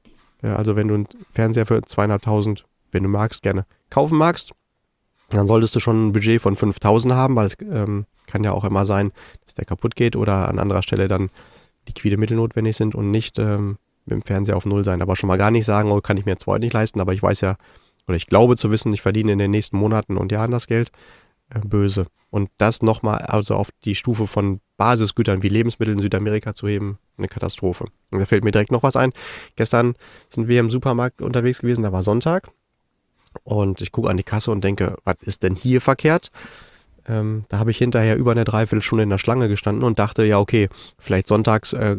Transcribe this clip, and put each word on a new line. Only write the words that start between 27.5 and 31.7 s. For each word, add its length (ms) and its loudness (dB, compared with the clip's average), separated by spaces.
Und 80 -2
da 60 0
fällt 180 2
mir 80 0
direkt 200 0
noch 100 0
was 140 2
ein. 160 2
Gestern 380 0
sind 180 -4
wir 120 4
im 100 2
Supermarkt 520 -2
unterwegs 380 -2
gewesen, 240 0